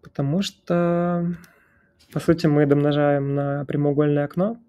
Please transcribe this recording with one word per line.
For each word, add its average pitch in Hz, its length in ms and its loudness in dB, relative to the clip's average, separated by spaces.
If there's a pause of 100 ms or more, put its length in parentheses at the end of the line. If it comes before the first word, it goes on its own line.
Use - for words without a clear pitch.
Потому 147 400 -4
что, 175 880 -2 (800)
по 147 100 -6
сути, 165 260 2
мы 147 180 4
домножаем 143 720 2
на 143 320 -4
прямоугольное 147 580 0
окно. 196 340 -4 (100)